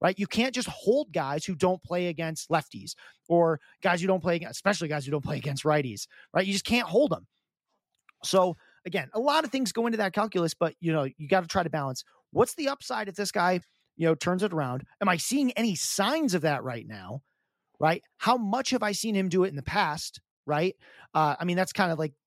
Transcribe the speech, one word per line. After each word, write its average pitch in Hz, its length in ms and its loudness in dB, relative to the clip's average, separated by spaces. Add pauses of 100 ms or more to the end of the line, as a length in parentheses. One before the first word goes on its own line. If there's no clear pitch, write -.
right? 185 180 2
You 202 80 -2
can't 247 280 0
just 240 140 -4
hold 226 420 0
guys 147 360 -2
who 185 80 -4
don't 180 280 2
play 180 260 -2
against 160 420 -6
lefties - 440 -4 (340)
or 165 320 4 (200)
guys 175 220 2
who 190 40 -2
don't 190 140 2
play 170 160 0
against, 160 220 -8
especially 185 300 -2
guys 147 180 -4
who 139 40 -8
don't 147 140 -2
play 147 140 -4
against 139 260 -4
righties, 143 420 0 (280)
right? 190 120 2
You 196 60 0
just 196 140 -4
can't 233 200 2
hold 190 280 4
'em. - 120 -8 (960)
So 180 340 4 (260)
again, 175 300 -4
a 214 40 -4
lot 294 260 4
of 240 60 -6
things 262 220 -2
go 233 140 0
into 226 120 0
that 196 140 0
calculus, 180 400 0
but, 160 280 -2
you 165 120 0
know, 143 240 0
you 147 120 -10
gotta 185 200 4
try 190 140 0
to 165 80 -4
balance 139 340 -4 (260)
what's 226 260 2
the 277 120 -2
upside 226 400 -6
if 180 60 -10
this 202 180 -4
guy, 180 280 2 (360)
you 165 100 0
know, 160 80 6
turns 180 280 0
it 202 100 0
around. 135 320 -4 (160)
Am 202 80 0
I 175 80 4
seeing 254 360 0
any 220 220 0
signs 240 600 0
of 160 80 0
that 143 200 0
right 120 240 -8
now? 107 360 -12 (580)
Right? 160 240 2 (140)
How 247 180 4
much 233 340 -2
have 254 120 0
I 208 100 0
seen 214 220 -2
him 190 160 0
do 180 140 4
it 190 40 2
in 147 80 -10
the 139 60 -8
past? 165 580 -2 (260)
Right? 156 280 0 (400)
Uh, 151 240 4
I 170 60 -6
mean, 175 120 0
that's 185 160 0
kind 180 200 2
of 156 60 -4
like 156 160 -4 (120)